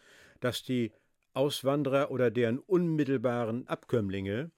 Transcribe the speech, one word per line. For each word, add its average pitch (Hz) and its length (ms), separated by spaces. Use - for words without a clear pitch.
dass 123 220
die 120 300
Auswanderer 139 800
oder 123 180
deren 117 300
unmittelbaren 131 1080
Abkömmlinge 104 880